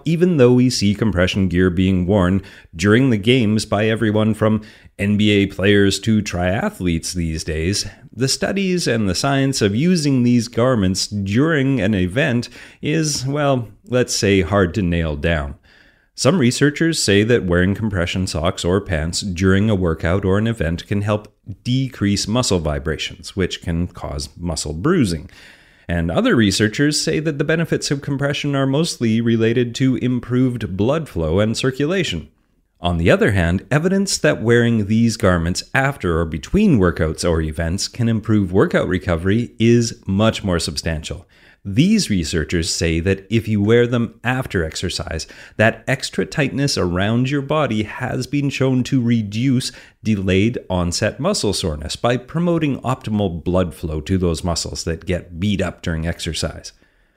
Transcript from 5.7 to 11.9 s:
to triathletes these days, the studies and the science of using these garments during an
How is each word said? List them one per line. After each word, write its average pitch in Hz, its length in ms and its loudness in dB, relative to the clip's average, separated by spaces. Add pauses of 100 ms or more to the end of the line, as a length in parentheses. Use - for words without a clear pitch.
to 110 200 2
triathletes 90 920 -2
these 80 300 -4
days, 82 440 -4 (280)
the 127 120 -2
studies 185 580 -2
and 113 240 0
the 90 60 0
science 139 480 0
of 101 120 2
using 147 460 2
these 120 260 2
garments 110 600 0
during 131 720 0
an 104 140 0